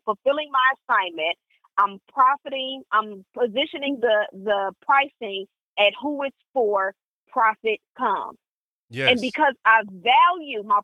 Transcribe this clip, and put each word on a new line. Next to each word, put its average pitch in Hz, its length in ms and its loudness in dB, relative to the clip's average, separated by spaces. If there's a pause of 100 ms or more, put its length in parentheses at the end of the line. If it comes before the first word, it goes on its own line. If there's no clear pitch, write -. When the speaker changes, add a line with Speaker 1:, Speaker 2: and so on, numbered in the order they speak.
Speaker 1:
fulfilling 285 480 -4
my 262 420 0
assignment. 175 420 -2 (420)
I'm 196 220 0 (120)
profiting, 269 680 0 (100)
I'm 214 320 -2 (120)
positioning 277 640 -2
the, 214 320 2
the 196 400 -2 (120)
pricing 233 640 -4 (320)
at 202 220 4
who 277 240 -6
it's 269 120 -8 (160)
for, 202 400 0 (360)
profit 220 520 0 (160)
comes. 196 400 -4 (540)
Speaker 2:
Yes. 247 220 0
Speaker 1:
And 247 80 0
because 262 340 0 (100)
I 220 260 6
value 269 720 2
my 214 200 2